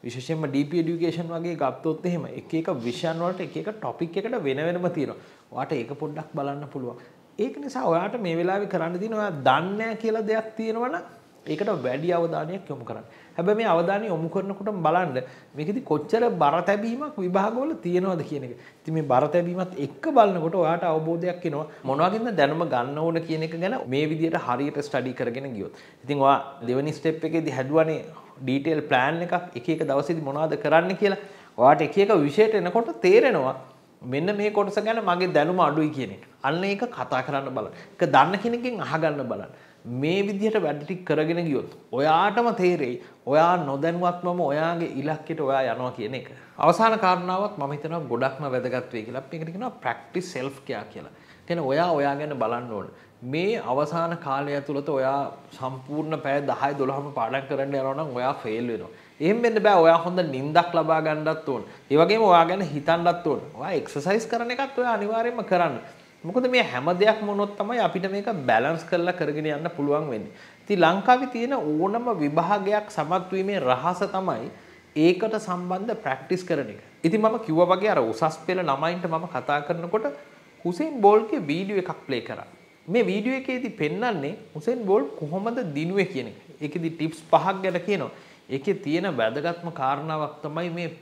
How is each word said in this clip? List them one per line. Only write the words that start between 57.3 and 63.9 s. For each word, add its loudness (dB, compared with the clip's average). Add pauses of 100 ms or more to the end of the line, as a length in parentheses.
කරන්න -2
යනවා -2
නම් -4
ඔයා 0 (100)
ෆේල් -4
වෙනවා. -8 (300)
එහෙම 2
වෙන්න 2
බෑ. 8
ඔයා 8
හොඳ -2 (140)
නිින්දක් 2
ලබා 4
ගන්නත් -2
ඕන. -6 (300)
ඒ 8
වගේම 6
ඔයා 10
ගැන 0
හිතන්නත් 2
ඕන. -2 (140)
ඔයා -2
එක්සර්සයිස් -2